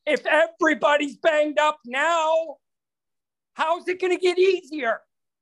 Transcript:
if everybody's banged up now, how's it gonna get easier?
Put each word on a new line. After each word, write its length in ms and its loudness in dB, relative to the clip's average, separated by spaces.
if 180 -2
everybody's 920 0
banged 420 0
up 260 0
now, 680 -2
how's 340 -4
it 140 -6
gonna 160 -2
get 220 0
easier? 600 -2